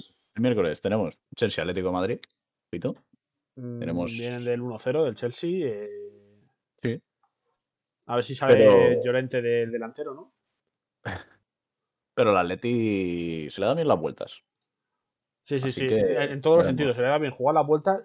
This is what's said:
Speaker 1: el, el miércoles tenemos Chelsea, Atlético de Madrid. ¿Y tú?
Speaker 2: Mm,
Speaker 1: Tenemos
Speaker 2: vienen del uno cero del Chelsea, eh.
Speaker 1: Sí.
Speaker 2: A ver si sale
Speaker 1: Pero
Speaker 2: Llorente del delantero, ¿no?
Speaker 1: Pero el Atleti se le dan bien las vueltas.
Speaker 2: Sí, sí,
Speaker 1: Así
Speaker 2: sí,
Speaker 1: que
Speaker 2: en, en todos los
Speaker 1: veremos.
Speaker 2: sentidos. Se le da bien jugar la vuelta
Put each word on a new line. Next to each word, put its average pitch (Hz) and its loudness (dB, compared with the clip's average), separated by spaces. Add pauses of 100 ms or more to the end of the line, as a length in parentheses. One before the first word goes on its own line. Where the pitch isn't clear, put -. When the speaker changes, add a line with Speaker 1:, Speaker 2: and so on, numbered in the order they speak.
(100)
Speaker 1:
el, - -20 (200)
el 113 -2
miércoles 104 0
tenemos 101 -2 (160)
Chelsea, 104 -2
Atlético 90 -2
de 90 -2
Madrid. 92 -2 (500)
¿Y - -8
tú? 170 -6 (600)
Speaker 2:
Mm, 120 -12
Speaker 1:
Tenemos 143 -4
Speaker 2:
vienen 120 -8
del 120 -2
uno 120 -8
cero 147 0
del 117 -4
Chelsea, 170 -6
eh. 104 -8 (920)
Speaker 1:
Sí. 127 -4 (1040)
Speaker 2:
A 120 -6
ver 120 0
si 135 -10
sale 131 6
Speaker 1:
Pero 107 8
Speaker 2:
Llorente 127 -2
del 117 0
delantero, 120 -8
¿no? 175 -20 (1800)
Speaker 1:
Pero 117 2
el 98 4
Atleti 90 -2
se - -10
le 95 0
dan 135 0
bien 160 -2
las 104 2
vueltas. - -10 (1000)
Speaker 2:
Sí, 143 -4
sí, 131 -6
Speaker 1:
Así 127 -8
Speaker 2:
sí, 131 -2
Speaker 1:
que 110 2
Speaker 2:
en, 139 0
en 135 -8
todos 160 6
los 170 6
Speaker 1:
veremos. 127 0
Speaker 2:
sentidos. 135 2
Se 123 0
le 127 2
da 147 2
bien 147 -4
jugar 139 0
la 156 4
vuelta 156 0